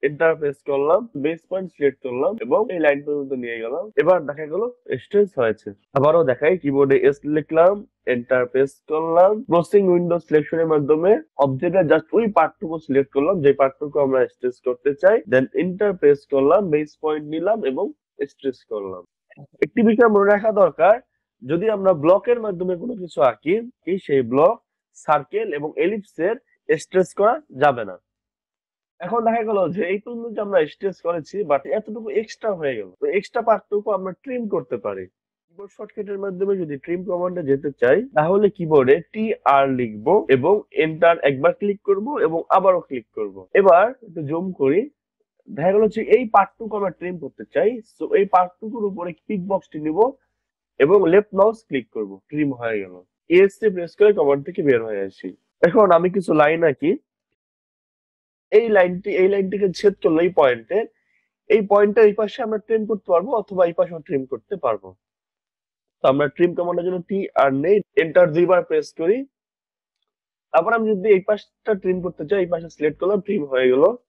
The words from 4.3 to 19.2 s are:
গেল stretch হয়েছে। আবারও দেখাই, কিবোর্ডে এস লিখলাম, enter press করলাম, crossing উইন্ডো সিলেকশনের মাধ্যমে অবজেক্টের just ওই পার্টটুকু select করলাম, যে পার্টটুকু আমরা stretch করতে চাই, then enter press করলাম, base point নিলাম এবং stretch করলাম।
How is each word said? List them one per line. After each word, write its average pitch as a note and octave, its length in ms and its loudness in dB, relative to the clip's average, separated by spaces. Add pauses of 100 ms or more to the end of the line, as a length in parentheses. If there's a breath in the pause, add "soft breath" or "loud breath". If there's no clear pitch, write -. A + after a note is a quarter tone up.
গেল F#3 120 -4 (400)
stretch G3+ 260 0 (100)
হয়েছে। A2 300 -2 (280)
আবারও D#3 340 4
দেখাই, D3+ 300 0
কিবোর্ডে C#3 360 2 (100)
এস C#3+ 100 0 (180)
লিখলাম, D#3+ 380 2 (420)
enter B2 360 -2
press C3+ 200 0 (200)
করলাম, E3 400 2 (180)
crossing F3 340 2 (100)
উইন্ডো F3 320 0
সিলেকশনের D#3+ 480 0
মাধ্যমে D#3 380 2 (340)
অবজেক্টের E3+ 460 0
just D#3 160 2 (100)
ওই A#3 80 2 (120)
পার্টটুকু D#3+ 380 -2 (100)
select C3+ 300 0
করলাম, D3+ 280 0
যে C#3 160 6
পার্টটুকু C#3+ 460 -2
আমরা C3 140 0 (140)
stretch B2 220 -6 (120)
করতে B2+ 240 -2 (100)
চাই, G#3 160 4 (140)
then C3 140 4 (180)
enter F#3+ 360 -2
press C#3+ 200 4 (140)
করলাম, C#3 280 4 (120)
base D3+ 180 -2 (120)
point D3+ 300 -4
নিলাম F#3+ 260 -2 (120)
এবং D#3+ 140 -6 (460)
stretch C3 280 -8 (120)
করলাম। F#2+ 320 -10 (640)